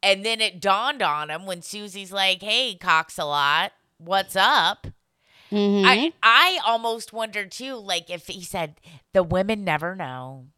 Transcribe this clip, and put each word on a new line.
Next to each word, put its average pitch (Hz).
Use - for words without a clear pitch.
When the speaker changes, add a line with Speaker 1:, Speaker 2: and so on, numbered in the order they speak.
Speaker 1:
And 196
then 226
it 185
dawned 220
on 151
him 160
when 175
Susie's 202
like, 190
"Hey, 220
Cox-a-lot, 160
what's 185
up?" 202
Speaker 2:
Mm-hmm. 202
Speaker 1:
I, 262
I 311
almost 226
wonder, 214
too, 254
like, 185
if 175
he 185
said, 165
"The 190
women 196
never 165
know. 131